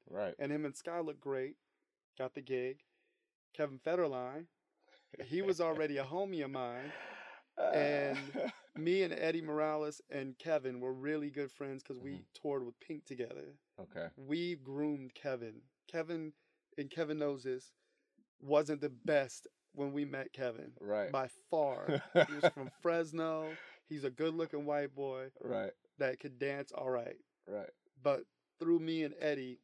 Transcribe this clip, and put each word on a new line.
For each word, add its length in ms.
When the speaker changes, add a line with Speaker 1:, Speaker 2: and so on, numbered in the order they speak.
Speaker 1:
Right. 320
Speaker 2:
And 120
him 140
and 100
Sky 260
looked 180
great. 380
Got 180
the 60
gig. 420
Kevin 260
Federline, 680
he 160
was 180
already 380
a 80
homie 380
of 80
mine. 460
Speaker 1:
<laughs> 60
Speaker 2:
And 600
Speaker 1:
<laughs> 360
Speaker 2:
me 260
and 100
Eddie 280
Morales 680
and 300
Kevin 400
were 140
really 360
good 220
friends 320
'cause 160
we 140
Speaker 1:
Mm-hmm. 100
Speaker 2:
toured 320
with 140
Pink 260
together. 520
Speaker 1:
Okay. 360
Speaker 2:
We 400
groomed 580
Kevin. 480
Kevin, 460
and 120
Kevin 300
knows 240
this, 300
wasn't 420
the 80
best 580
when 180
we 140
met 280
Kevin. 460
Speaker 1:
Right. 320
Speaker 2:
By 160
far. 520
Speaker 1:
<laughs> 160
Speaker 2:
He 120
was 120
from 180
Fresno. 760
He's 160
a 40
good-looking 560
white 300
boy 340
Speaker 1:
Right. 320
Speaker 2:
that 200
could 200
dance 320
all 180
right. 300
Speaker 1:
Right. 240
Speaker 2:
But 240
through 200
me 240
and 160
Eddie, 440